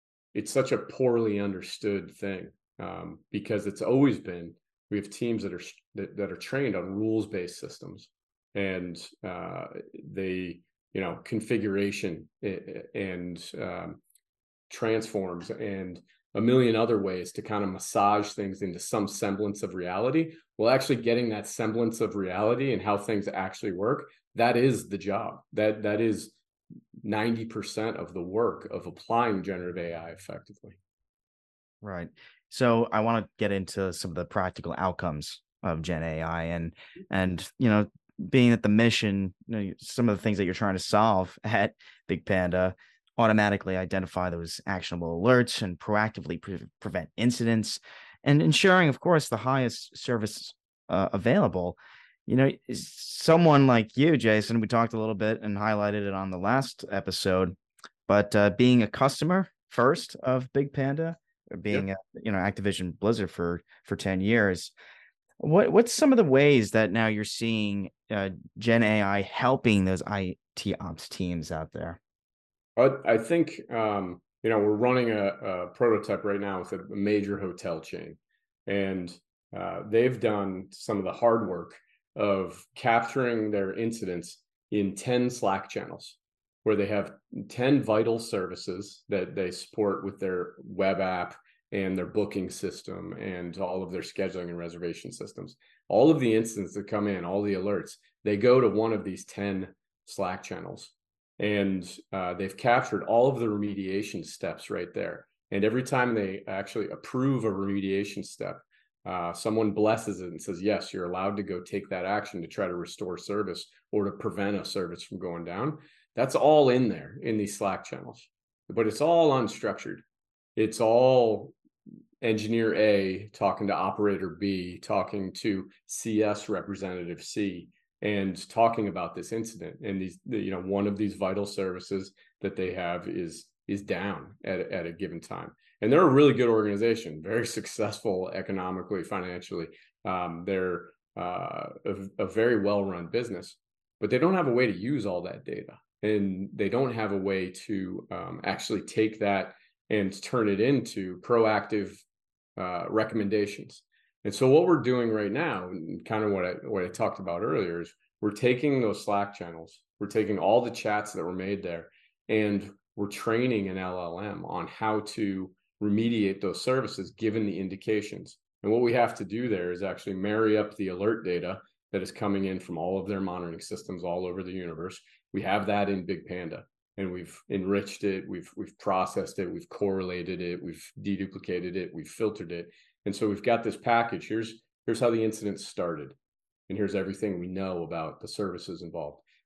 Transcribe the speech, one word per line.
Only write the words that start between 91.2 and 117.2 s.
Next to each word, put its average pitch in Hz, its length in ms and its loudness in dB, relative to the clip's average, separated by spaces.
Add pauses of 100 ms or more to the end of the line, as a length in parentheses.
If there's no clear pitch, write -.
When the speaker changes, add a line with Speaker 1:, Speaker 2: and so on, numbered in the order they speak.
Speaker 1:
and 95 240 -2
their 90 100 -2
booking 98 440 -2
system 92 720 -8
and 90 380 -8
all 92 240 -4
of 87 80 -8
their 87 120 -6
scheduling 90 460 -4
and 85 100 -8
reservation 85 520 -8
systems. - 460 -14 (320)
All 123 200 8
of 151 120 6
the 117 140 4
incidents 104 400 0
that 101 120 -8
come 104 220 0
in, 92 160 -2
all 98 180 0
the 104 120 0
alerts, 92 380 -2 (300)
they 104 140 2
go 123 240 6
to 117 80 6
one 110 240 2
of 104 120 -2
these 95 200 -8
ten 98 440 -4 (380)
Slack 95 360 -4
channels. 92 480 -12 (500)
And, 101 440 2 (280)
uh, 90 220 -4
they've 92 220 -6
captured 120 460 2
all 117 260 4
of 127 120 0
the 117 60 0
remediation 101 800 -4
steps - 460 -8
right 90 240 -6
there. 90 320 -6 (240)
And 98 140 0
every 120 180 2
time 123 320 0
they 101 320 -2
actually 98 440 -6
approve 127 540 -2
a 107 60 0
remediation 98 720 -2
step, - 360 -12 (440)
uh, 87 280 -4
someone 110 400 0
blesses 107 480 0
it 90 80 -10
and 80 120 -12
says, 90 220 -8
"Yes, 101 300 -2
you're 90 180 -6
allowed 95 280 -4
to 104 40 -4
go 90 180 -6
take 98 300 -8
that 92 160 -4
action 101 340 -4
to 82 60 -8
try 95 220 -4
to 87 80 -4
restore 87 420 -8
service 101 480 -6 (240)
or 104 140 2
to 98 80 -2
prevent 98 480 -2
a - 40 -10
service 87 380 -6
from 98 160 -12
going 85 260 -8
down." 110 340 -4 (360)
That's 135 220 0
all 147 320 8
in 127 200 6
there 80 320 -6